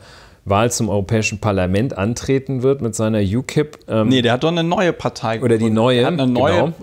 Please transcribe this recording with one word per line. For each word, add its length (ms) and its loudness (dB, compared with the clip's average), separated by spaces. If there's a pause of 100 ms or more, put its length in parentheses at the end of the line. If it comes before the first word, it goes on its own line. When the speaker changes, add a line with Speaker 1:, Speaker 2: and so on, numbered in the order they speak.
(440)
Speaker 1:
Wahl 280 2
zum 160 -2
Europäischen 500 -2
Parlament 580 0
antreten 680 -2
wird 180 2
mit 140 -4
seiner 240 0
ukip, 680 -2
ähm, 220 0
Speaker 2:
Nee, 140 4
der 100 2
hat 100 -2
doch 60 2
eine 160 -2
neue 280 0
Partei 480 -4
Speaker 1:
oder 180 2
die 120 0
Speaker 2:
gegründet. 40 0
Speaker 1:
neue, 240 4
Speaker 2:
Der 80 4
hat 80 0
eine 120 0
neue 300 2
Speaker 1:
genau. 260 0